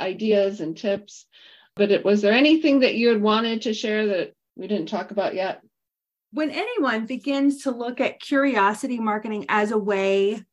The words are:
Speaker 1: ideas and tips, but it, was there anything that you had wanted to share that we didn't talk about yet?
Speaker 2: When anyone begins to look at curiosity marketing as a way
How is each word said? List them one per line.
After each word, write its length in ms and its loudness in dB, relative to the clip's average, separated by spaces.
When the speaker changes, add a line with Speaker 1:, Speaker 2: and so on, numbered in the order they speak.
Speaker 1:
ideas 600 0
and 160 -6
tips, 480 -6
but 160 2
it, 120 2
was 160 4
there 120 4
anything 480 4
that 160 2
you 140 4
had 120 2
wanted 400 0
to 120 -2
share 340 -2
that 240 -2
we 100 -12
didn't 220 -2
talk 240 -6
about 240 -2
yet? 240 -4
Speaker 2:
When 180 -2
anyone 560 -2
begins 560 -2
to 80 -2
look 300 -6
at 180 -2
curiosity 800 0
marketing 500 -4
as 220 0
a 80 0
way 640 0